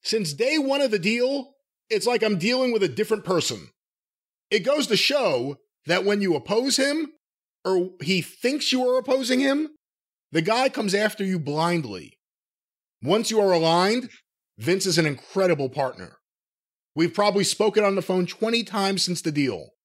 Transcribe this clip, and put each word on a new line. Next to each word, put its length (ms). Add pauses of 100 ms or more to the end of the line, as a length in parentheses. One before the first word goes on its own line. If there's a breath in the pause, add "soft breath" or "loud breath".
Since 300
day 240
one 240
of 100
the 80
deal, 540 (360)
it's 180
like 160
I'm 160
dealing 340
with 80
a 80
different 340
person. 460 (800)
It 120
goes 260
to 100
show 600 (280)
that 180
when 180
you 140
oppose 420
him, 360 (500)
or 280 (100)
he 220
thinks 480
you 180
are 80
opposing 440
him, 280 (600)
the 100
guy 280
comes 260
after 280
you 140
blindly. 800 (880)
Once 260
you 100
are 120
aligned, 580 (480 loud breath)
Vince 300
is 100
an 80
incredible 640
partner. 480 (800)
We've 180
probably 300
spoken 400
on 100
the 80
phone 240
twenty 380
times 400
since 180
the 100
deal. 380 (160)